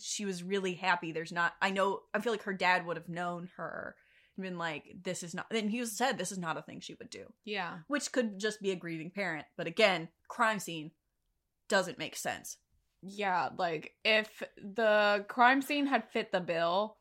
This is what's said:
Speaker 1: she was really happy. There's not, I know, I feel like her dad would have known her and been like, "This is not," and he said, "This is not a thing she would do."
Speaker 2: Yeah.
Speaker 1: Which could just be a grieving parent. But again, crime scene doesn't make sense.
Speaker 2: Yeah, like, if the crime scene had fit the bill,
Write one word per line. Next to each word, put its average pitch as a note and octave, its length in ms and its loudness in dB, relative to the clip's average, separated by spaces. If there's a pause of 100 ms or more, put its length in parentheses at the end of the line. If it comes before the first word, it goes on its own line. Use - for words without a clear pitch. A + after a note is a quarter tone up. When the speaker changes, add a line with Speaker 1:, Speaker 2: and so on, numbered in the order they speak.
Speaker 1:
she - 240 -6
was F#3 180 -4
really F#3 320 0
happy. F3 380 0
There's D#3+ 200 -4
not, E3+ 280 0
I G3 100 4
know, F#3+ 300 2 (140)
I G#3+ 60 2
feel A#3 120 0
like G3+ 120 -2
her G3 100 -2
dad F3+ 320 4
would E3+ 100 -2
have D#3+ 120 -10
known F3 480 -6
her - 400 -8 (400)
and F#3+ 80 -6
been F#3 120 -6
like, E3 300 -6 (160)
"This F3+ 200 -4
is E3+ 120 -10
not," F3 160 -6
and G#3+ 200 0
he A#3+ 140 -2
said, A#3 320 0
"This F#3 160 -6
is F#3+ 60 -6
not D#3+ 180 -4
a D3 60 -8
thing - 180 -14
she - 140 -14
would - 160 -16
do." - 200 -14 (140)
Speaker 2:
Yeah. F#3 420 -6
Speaker 1:
Which - 260 -2
could A3 260 0
just G#3+ 240 -2
be G3 80 2
a F#3 60 -2
grieving E3 340 -8
parent. E3+ 360 -4 (120)
But E3+ 80 -4
again, E3+ 420 4 (180)
crime A3 320 0
scene E3 340 -8 (760)
doesn't - 300 2
make D3+ 180 -6
sense. - 400 -6 (460)
Speaker 2:
Yeah, F#3 560 0
like, E3+ 360 -2 (120)
if G#3+ 360 2 (140)
the G#3 720 4
crime B3+ 320 6
scene C#4+ 240 0
had C4+ 240 2
fit G#3+ 240 -2
the F#3 80 2
bill, F3 600 0